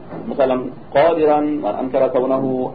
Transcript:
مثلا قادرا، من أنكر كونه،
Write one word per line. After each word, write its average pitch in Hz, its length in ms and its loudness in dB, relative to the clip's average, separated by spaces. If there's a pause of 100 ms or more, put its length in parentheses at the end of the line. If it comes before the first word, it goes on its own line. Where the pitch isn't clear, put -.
(300)
مثلا 127 360 0 (300)
قادرا، 151 440 4
من 151 260 -2
أنكر 131 420 0
كونه، 131 680 -2